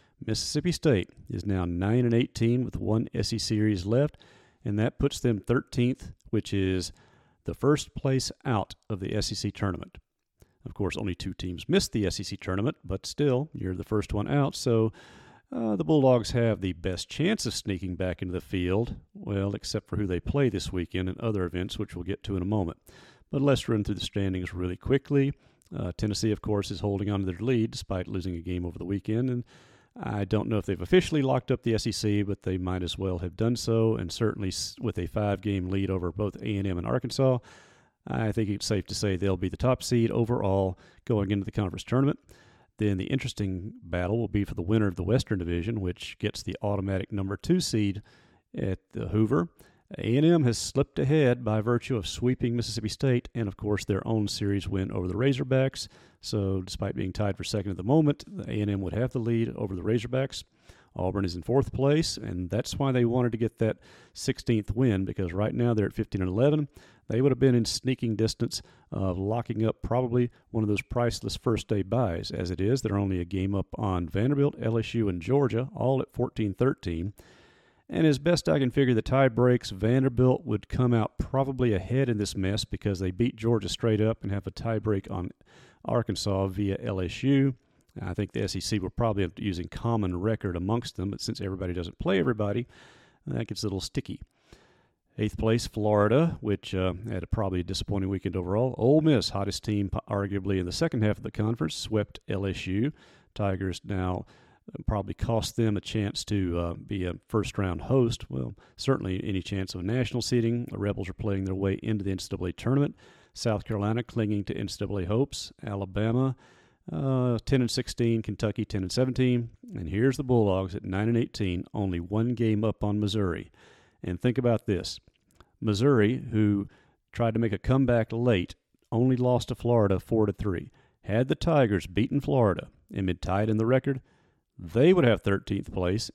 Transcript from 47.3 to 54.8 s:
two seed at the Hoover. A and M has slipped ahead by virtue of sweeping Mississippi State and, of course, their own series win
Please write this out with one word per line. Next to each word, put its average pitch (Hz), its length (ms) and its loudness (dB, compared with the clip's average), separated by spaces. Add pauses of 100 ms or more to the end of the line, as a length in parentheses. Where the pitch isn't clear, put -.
two 180 200 2
seed 104 440 0 (520)
at 95 260 -2 (120)
the 107 160 -6
Hoover. 117 400 2 (480)
A 113 200 0
and 151 100 4
M 170 160 6
has 120 160 2
slipped - 400 -2
ahead 131 440 4
by 107 200 0
virtue 120 340 0
of 98 100 -4
sweeping 123 480 0
Mississippi 110 360 -4
State 127 440 0
and, 110 140 -2
of 95 80 -8
course, 104 300 -2
their 98 200 0
own 110 220 0
series 101 400 -2
win 95 240 -2